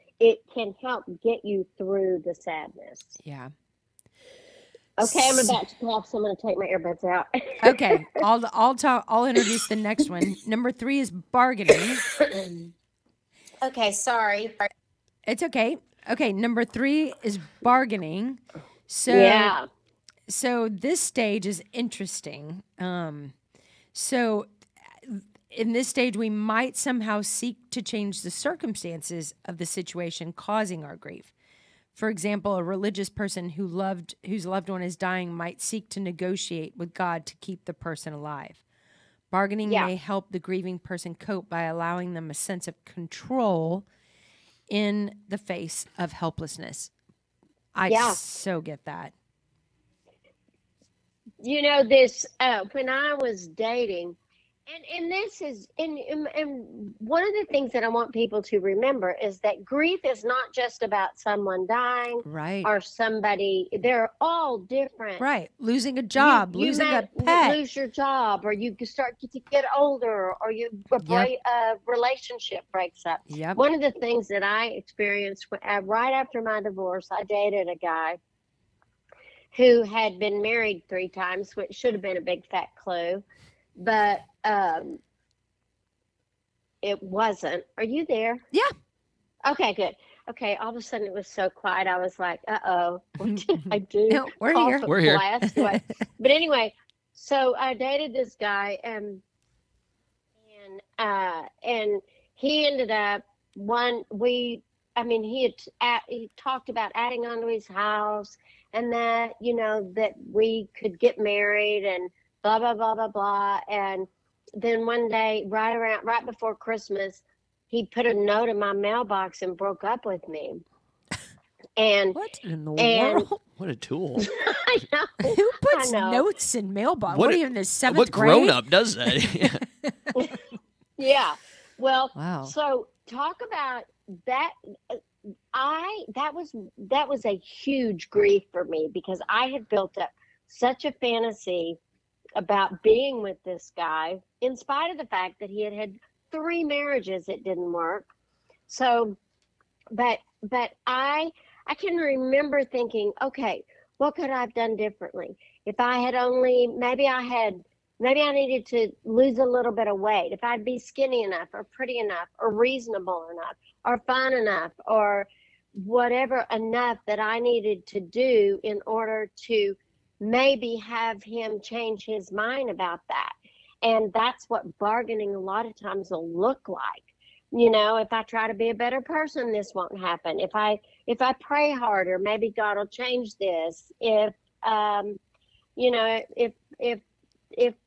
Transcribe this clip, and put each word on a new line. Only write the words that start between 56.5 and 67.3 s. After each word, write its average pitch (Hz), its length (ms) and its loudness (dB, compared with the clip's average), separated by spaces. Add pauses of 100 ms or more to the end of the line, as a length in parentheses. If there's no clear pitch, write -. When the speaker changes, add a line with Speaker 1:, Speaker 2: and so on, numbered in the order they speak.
Speaker 1:
one 294 240 0
of 415 100 0
the 415 160 -2
things 277 220 0
that 233 120 0
I 233 40 0
want 233 260 0
people 220 300 0
to 208 160 0
remember 196 600 0
is 196 200 -4
that 208 260 -2
grief 320 380 0
is 240 200 -2
not 247 300 -2
just 247 300 -4
about 196 340 0
someone 196 480 -2
dying 240 580 0
Speaker 2:
Right. 160 440 -6
Speaker 1:
or 208 120 2
somebody, 202 880 0 (140)
they're 233 300 2 (100)
all 320 380 0
different. 220 600 -4
Speaker 2:
Right. 254 380 -2
Losing 247 400 0
a 269 60 0
Speaker 1:
You, 214 40 -8
Speaker 2:
job, 247 480 6
Speaker 1:
you 233 120 2
Speaker 2:
losing 294 200 2
Speaker 1:
may 269 120 4
Speaker 2:
a 214 100 -4 (140)
pet. 302 340 6